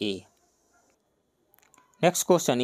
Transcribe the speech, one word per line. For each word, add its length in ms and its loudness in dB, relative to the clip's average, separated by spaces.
A। 160 -6
Next 280 0
question, 320 2